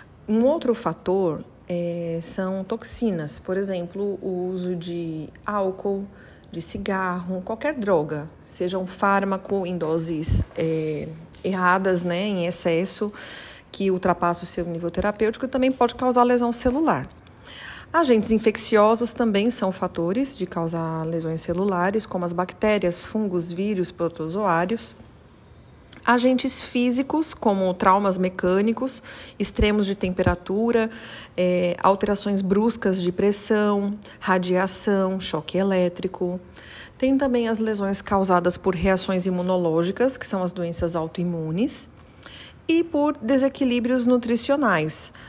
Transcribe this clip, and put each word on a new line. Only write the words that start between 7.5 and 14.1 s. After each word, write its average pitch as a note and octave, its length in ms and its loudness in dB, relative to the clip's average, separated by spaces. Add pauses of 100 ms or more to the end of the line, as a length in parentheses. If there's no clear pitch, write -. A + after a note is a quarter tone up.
droga, D#3+ 560 0 (160)
seja F#3 320 -4
um F#3 80 -4
fármaco G3 800 0
em F3+ 100 -4
doses, E3 680 0 (120)
é, D#3 520 -2 (360)
erradas, F#3 600 2
né, F3+ 240 -2
em F#3 180 -2
excesso, F3+ 680 0 (600)
que G3 180 0
ultrapassa F3+ 540 0